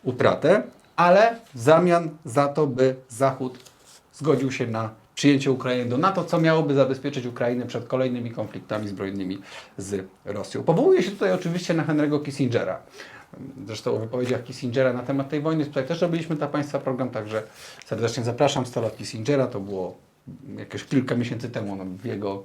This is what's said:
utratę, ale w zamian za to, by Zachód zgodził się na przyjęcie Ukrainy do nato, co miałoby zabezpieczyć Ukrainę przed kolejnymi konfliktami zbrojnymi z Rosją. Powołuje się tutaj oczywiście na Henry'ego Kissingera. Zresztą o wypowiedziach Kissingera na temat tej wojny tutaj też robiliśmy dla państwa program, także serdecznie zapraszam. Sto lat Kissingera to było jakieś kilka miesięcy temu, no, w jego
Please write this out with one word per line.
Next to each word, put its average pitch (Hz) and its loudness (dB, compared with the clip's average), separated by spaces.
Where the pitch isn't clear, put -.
utratę, 135 4
ale 196 6
w 123 -12
zamian 170 6
za 143 2
to, 147 0
by 131 2
Zachód 131 -2
zgodził 127 0
się 123 -4
na 110 -2
przyjęcie 135 6
Ukrainy 123 -2
do 123 0
nato, 185 2
co 165 2
miałoby 160 4
zabezpieczyć 135 2
Ukrainę 123 -2
przed - -8
kolejnymi 123 -2
konfliktami 107 -6
zbrojnymi 98 -6
z 95 -6
Rosją. 101 -6
Powołuje 294 4
się 202 -2
tutaj 196 0
oczywiście 175 -2
na 156 0
Henry'ego 147 2
Kissingera. 117 -2
Zresztą 113 -4
o 113 -2
wypowiedziach 123 -2
Kissingera 127 0
na 123 -4
temat 139 -2
tej 151 -2
wojny 156 0
tutaj 139 -4
też 170 -2
robiliśmy 165 0
dla 147 -2
państwa 143 -2
program, 131 -4
także 107 -4
serdecznie 113 -2
zapraszam. 127 2
Sto - -4
lat 110 -4
Kissingera 117 0
to 104 -6
było 95 -6
jakieś 104 -10
kilka 131 0
miesięcy 117 -4
temu, 104 -6
no, 95 -8
w 95 -10
jego 101 -6